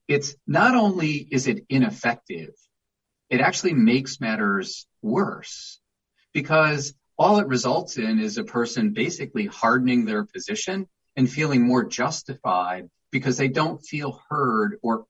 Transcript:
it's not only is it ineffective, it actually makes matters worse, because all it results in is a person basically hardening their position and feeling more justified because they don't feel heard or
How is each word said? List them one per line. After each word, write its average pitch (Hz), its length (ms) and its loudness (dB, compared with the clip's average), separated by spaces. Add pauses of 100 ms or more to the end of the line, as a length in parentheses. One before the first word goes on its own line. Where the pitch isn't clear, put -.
it's - 280 0 (100)
not 208 280 4
only 180 420 2
is 135 300 -2
it 110 220 -2
ineffective, 113 840 -2 (800)
it 123 100 2
actually - 340 0
makes 123 460 4
matters 104 680 -4 (140)
worse, - 800 -4 (520)
because 151 600 2 (240)
all 202 220 4
it - 80 2
results 131 500 -2
in 110 220 0
is 107 180 -2
a 107 80 -6
person 113 480 -2
basically 107 540 -4
hardening 123 580 2
their 104 200 -2
position - 640 -6 (300)
and 131 140 2
feeling 139 360 2
more 123 180 4
justified 92 1040 -4 (200)
because 131 280 0
they 135 100 2
don't 156 300 0
feel 147 500 -8
heard 110 540 0
or 113 280 -2